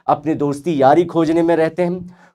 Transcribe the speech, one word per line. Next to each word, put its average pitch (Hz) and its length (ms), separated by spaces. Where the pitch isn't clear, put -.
अपनी 147 280
दोस्ती 147 480
यारी 151 220
खोजने 165 380
में 165 140
रहते 160 260
हैं, 180 340